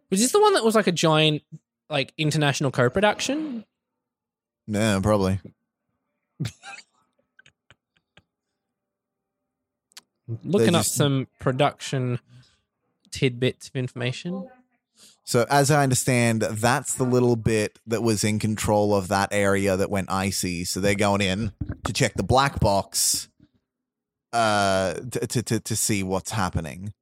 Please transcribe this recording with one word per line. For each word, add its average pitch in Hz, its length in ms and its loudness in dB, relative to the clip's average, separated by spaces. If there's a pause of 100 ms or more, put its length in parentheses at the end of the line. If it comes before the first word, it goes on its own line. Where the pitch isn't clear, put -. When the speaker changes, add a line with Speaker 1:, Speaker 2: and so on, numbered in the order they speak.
(100)
Speaker 1:
Was 190 100 0
this 247 120 2
the 415 80 4
one 415 140 6
that 226 100 2
was, 220 100 2
like, 220 140 2
a 180 40 2
giant, 156 500 2 (460)
like, 143 300 -4
international 147 540 0
co-production? 220 920 0 (1000)
Speaker 2:
No, 104 340 0
probably. 98 380 2 (4000)
Speaker 1:
Looking 196 300 2
Speaker 2:
They 170 60 2
Speaker 1:
up - 60 0
Speaker 2:
just - 100 -4
Speaker 1:
some 139 340 0 (100)
production 127 800 -2 (920)
tidbits 127 580 -2
of - 80 -14
information. 127 720 -6 (760)
Speaker 2:
So 120 260 2
as 143 200 4
I 143 120 4
understand, 120 600 2
that's 117 520 -2
the 131 100 -2
little 123 320 4
bit 110 500 -2
that 110 160 -2
was 113 220 2
in 107 140 0
control 104 560 0
of 95 140 0
that 98 240 0
area 98 440 2
that 95 140 -2
went 98 200 -4
icy. 92 540 -4
So 92 160 -6
they're 101 140 2
going 101 260 0
in 98 320 -2 (320)
to - 80 -4
check 120 220 0
the 107 80 -2
black 131 380 0
box, - 680 0 (1040)
uh, 101 640 2
to, 120 320 -6
to, 113 160 -2
to, 110 180 -2
to - 160 -6
see 101 260 -2
what's 92 280 -4
happening. 90 720 -4